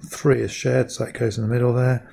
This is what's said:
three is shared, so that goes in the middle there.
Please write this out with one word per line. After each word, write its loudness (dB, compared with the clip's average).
three 0
is -2
shared, 0
so -6
that -10
goes -2
in -2
the 0
middle 2
there. 0